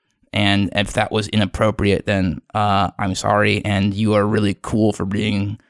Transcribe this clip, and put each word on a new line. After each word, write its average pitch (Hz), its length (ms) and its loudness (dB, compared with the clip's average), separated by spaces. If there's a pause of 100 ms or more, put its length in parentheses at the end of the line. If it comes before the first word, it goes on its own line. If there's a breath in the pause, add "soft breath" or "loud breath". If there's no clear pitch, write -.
(320)
and 101 420 2
if 101 200 -2
that 110 180 -2
was 107 160 -2
inappropriate, 101 800 0
then, 95 340 0 (140)
uh, 101 440 0
I'm 95 160 -2
sorry. 104 480 2
And 98 300 0
you 104 220 0
are 104 120 2
really 104 360 0
cool 107 320 0
for 95 100 -4
being 104 540 -2 (120)